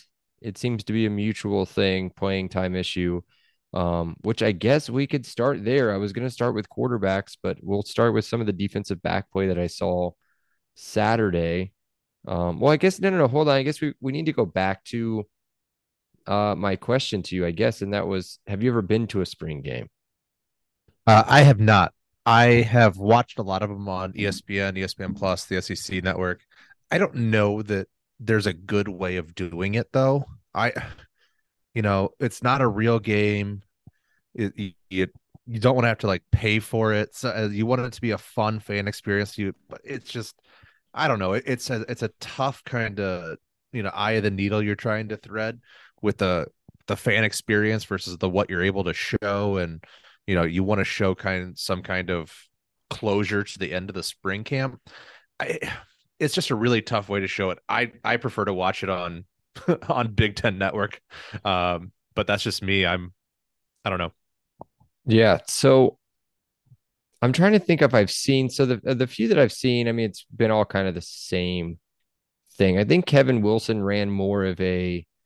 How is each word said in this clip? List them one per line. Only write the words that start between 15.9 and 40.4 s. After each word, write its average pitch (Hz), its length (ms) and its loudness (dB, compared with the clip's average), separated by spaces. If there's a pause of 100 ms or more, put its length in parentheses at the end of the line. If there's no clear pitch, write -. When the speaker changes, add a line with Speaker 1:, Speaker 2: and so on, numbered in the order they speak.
Speaker 1:
uh, 101 300 0
my 95 200 -2
question 117 480 -2
to 92 120 -8
you, 90 100 0
I 87 60 -2
guess, 110 300 -2
and 98 120 -4
that 92 120 -2
was, 92 400 -6
have 101 160 -6
you 123 80 2
ever 117 120 2
been 110 260 0
to 101 120 -2
a 87 60 0
spring 76 360 -10
game? 60 260 -8 (1160)
Speaker 2:
Uh, 110 200 10
I 139 160 8
have 131 180 10
not. 104 320 6 (320)
I 117 220 8
have 117 500 6
watched 110 420 4
a 113 40 -4
lot 95 200 -4
of 104 60 -4
them 101 200 -10
on 95 300 -6
E 101 80 -2
S 95 140 -4
P 98 180 -6
N, 98 180 -2
E 95 60 -4
S 92 120 -6
P 98 100 -10
N 98 100 -6
Plus, 92 300 -2
the 95 120 -4
S - 140 -4
E 90 60 -6
C 95 240 -6
network. 90 400 -2 (500)
I 165 80 2
don't 190 160 0
know 107 480 2
that 101 260 -4 (300)
there's 107 280 2
a 95 60 2
good 101 360 -2
way 92 280 -4
of 85 200 -8
doing 92 400 -4
it, 113 160 -4
though. 135 320 2 (280)
I, 113 200 0 (1000)
you 113 80 -2
know, 98 360 2
it's - 240 -4
not 131 180 2
a 127 60 4
real 113 320 2
game. 104 640 0 (720)
It, 107 240 -4
you, 95 140 -8 (180)
you, 92 160 -2 (400)
you 117 140 -8
don't 127 160 4
wanna 120 120 2
have 110 100 0
to, 107 100 -2
like, 92 240 -2
pay 107 260 2
for 110 340 0
it. 104 220 -2
So, - 140 -6
uh, 107 200 -2
you 104 180 -2
want 123 160 0
it 123 100 -8
to - 80 -18
be 117 100 -2
a 98 80 -2
fun 110 400 -4
fan 101 300 -6
experience. 101 500 -4
You, 98 160 -4 (140)
but - 160 -18
it's 135 260 -12
just, 113 240 -10 (580)